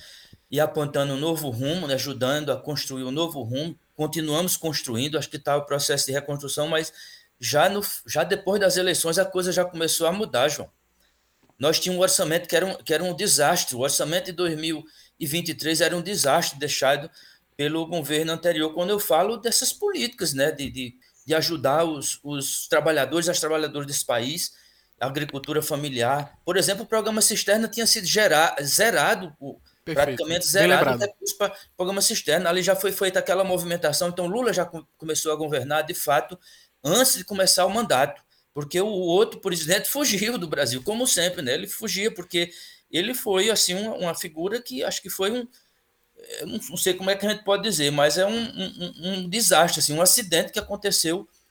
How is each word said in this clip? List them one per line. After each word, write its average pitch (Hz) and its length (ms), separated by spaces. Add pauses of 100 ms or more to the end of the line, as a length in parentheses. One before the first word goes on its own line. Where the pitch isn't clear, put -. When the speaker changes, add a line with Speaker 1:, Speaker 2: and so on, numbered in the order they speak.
(500)
Speaker 1:
e 139 120
apontando 143 500
um 135 80
novo 156 300
rumo, 143 380
né, 135 80
ajudando 135 580
a - 20
construir 135 480
um 127 80
novo 151 320
rumo. 143 340 (160)
Continuamos 156 640
construindo, 143 640
acho 139 120
que 147 100
tá 143 180
o 143 80
processo 143 400
de 131 80
reconstrução, 143 560
mas 160 240 (460)
já 147 300
no, 202 120 (240)
já 156 180
depois 196 360
das 185 180
eleições 170 400
a 185 80
coisa 185 260
já 175 140
começou 165 420
a 170 40
mudar, 156 360
João. 120 220 (880)
Nós 156 200
tínhamos 180 200
um 185 40
orçamento 175 440
que - 80
era 170 100
um, 185 100
que - 180
era 160 100
um 175 120
desastre. 160 600
O 117 40
orçamento 151 460
de 185 60
dois 170 240
mil 156 280 (360)
e 165 60
vinte 160 240
e 143 60
três 156 260
era 170 160
um 175 40
desastre 165 580
deixado 147 500 (460)
pelo 160 320
governo 160 440
anterior, 160 440
quando 175 160
eu 202 80
falo 202 380
dessas 233 360
políticas, 240 600
né, 139 180
de, 139 180
de, 120 260 (300)
de 143 80
ajudar 156 500
os, 151 400
os 143 440
trabalhadores, 156 600
as 175 120
trabalhadoras 151 480
desse - 180
país, 131 480 (460)
a 120 80
agricultura 147 520
familiar. 143 840
Por 180 120
exemplo, 190 260
o 196 40
programa 220 340
Cisterna 214 460
tinha 226 200
sido 220 180
gera-, 165 560
zerado, 180 800
o, 135 200 (240)
Speaker 2:
Perfeito. 147 220
Speaker 1:
praticamente 156 360
Speaker 2:
Bem - 100
Speaker 1:
zerado 165 400
Speaker 2:
lembrado. 120 100
Speaker 1:
o - 40
recurso - 320
pra 202 180 (200)
programa 196 260
Cisterna. 175 480
Ali 180 120
já 185 140
foi 190 160
feita 190 260
aquela 185 260
movimentação. 170 640
Então, 175 180
Lula 220 260
já 175 120
co-, 160 220 (100)
começou 156 340
a 151 40
governar, 147 480
de 160 120
fato, 151 440 (440)
antes 226 320
de 185 80
começar 190 420
o 190 60
mandato, 151 500 (320)
porque 147 280
o, 208 60
o 185 200
outro 202 320
presidente 185 480
<laughs> - 20
fugiu 233 480
do 175 100
Brasil, 135 360
como 233 240
sempre, 180 340
né? 127 120
Ele 185 140
fugia, 202 440
porque 175 400 (400)
ele 196 220
foi, 208 360
assim, 180 260
uma, 214 200
uma 165 200
figura 185 460
que 254 220
acho - 180
que 190 80
foi 196 220
um, 240 160 (920)
eu - 80
não, - 120 (100)
não 175 80
sei 185 180
como 190 160
é 196 40
que 196 80
a 214 60
gente 208 140
pode 202 180
dizer, 156 300
mas 147 260
é 190 80
um, 208 100
um, 226 440
um, 175 340
um 185 160
desastre, 175 500
assim, 143 140
um 160 80
acidente 180 500
que - 60
aconteceu 196 720 (220)